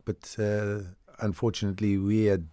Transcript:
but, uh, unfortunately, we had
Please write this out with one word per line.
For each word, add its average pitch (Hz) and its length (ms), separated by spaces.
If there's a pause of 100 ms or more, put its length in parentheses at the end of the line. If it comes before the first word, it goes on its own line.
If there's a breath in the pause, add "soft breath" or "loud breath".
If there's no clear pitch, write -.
but, - 340
uh, 104 400 (400)
unfortunately, 101 760
we 107 280
had 92 280